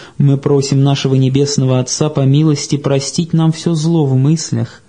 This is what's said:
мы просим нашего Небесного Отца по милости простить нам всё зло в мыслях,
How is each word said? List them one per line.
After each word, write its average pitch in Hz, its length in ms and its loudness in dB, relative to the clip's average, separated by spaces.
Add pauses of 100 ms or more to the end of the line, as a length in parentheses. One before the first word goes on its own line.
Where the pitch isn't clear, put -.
(160)
мы 139 200 2
просим 139 480 0
нашего 139 320 0
Небесного 131 640 0
Отца 151 280 -2
по 147 120 -4
милости 147 560 2
простить 139 560 -2
нам 160 180 2
всё 165 240 -2
зло 160 320 0
в 131 80 0
мыслях, 131 720 -2